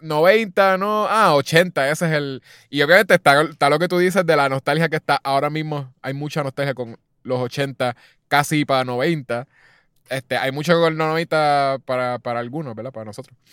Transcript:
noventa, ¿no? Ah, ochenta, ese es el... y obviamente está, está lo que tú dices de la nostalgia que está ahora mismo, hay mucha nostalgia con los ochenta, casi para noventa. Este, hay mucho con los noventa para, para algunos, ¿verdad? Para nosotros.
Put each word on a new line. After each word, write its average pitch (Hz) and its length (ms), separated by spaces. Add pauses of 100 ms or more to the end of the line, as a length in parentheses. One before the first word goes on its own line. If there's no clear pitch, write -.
noventa, 190 760
¿no? 214 320
Ah, 202 260
ochenta, 156 540
ese 160 180
es 160 60
el... 139 280 (280)
y 143 120
obviamente 185 320
está, 147 300
está 143 260
lo 151 100
que 175 80
tú 175 100
dices 180 280
de 160 100
la 139 140
nostalgia 147 400
que 151 80
está 143 260
ahora 139 260
mismo, 151 520
hay 135 120
mucha 147 300
nostalgia 139 300
con 117 240 (260)
los 123 160
ochenta, 127 560 (320)
casi 143 380
para 131 180
noventa. 127 640 (640)
Este, 131 280
hay 131 140
mucho 147 220
con 165 240
los 156 100
noventa 147 800
para, 127 340
para 120 200
algunos, 120 360
¿verdad? 117 160
Para 110 140
nosotros. 123 300 (180)